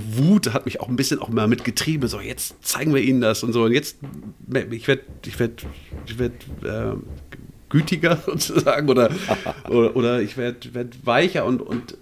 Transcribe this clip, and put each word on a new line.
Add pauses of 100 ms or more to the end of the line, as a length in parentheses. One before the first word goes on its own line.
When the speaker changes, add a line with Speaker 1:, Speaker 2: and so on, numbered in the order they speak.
(180)
Speaker 1:
Wut
hat
mich
auch
ein
bisschen
auch
mal
mitgetrieben,
so,
"Jetzt (100)
zeigen
wir
ihnen
das"
und
so.
Und
jetzt, (720)
ich
werd, (240)
ich
werd, (420)
ich
werd, (180)
äh, (720)
gütiger
<laughs>
sozusagen
oder, (300)
Speaker 2:
<laughs>
Speaker 1:
oder,
oder
ich
werd,
werd
weicher
und,
und